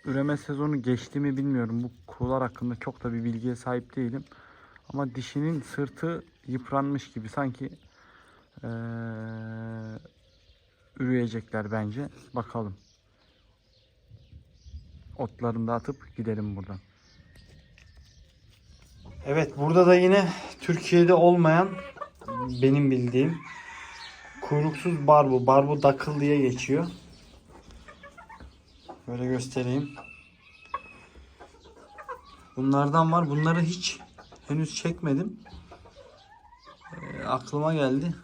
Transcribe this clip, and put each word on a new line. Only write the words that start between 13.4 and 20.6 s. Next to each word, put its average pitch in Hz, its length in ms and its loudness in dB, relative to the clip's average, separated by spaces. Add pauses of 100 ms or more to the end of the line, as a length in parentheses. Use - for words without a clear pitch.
Otlarını 117 500 -4
da 117 60 -2
atıp - 440 -8
gidelim 107 380 -4
buradan. 95 220 -10 (2500)
Evet, 143 320 0
burada 165 300 6
da 180 80 10
yine 185 320 6 (340)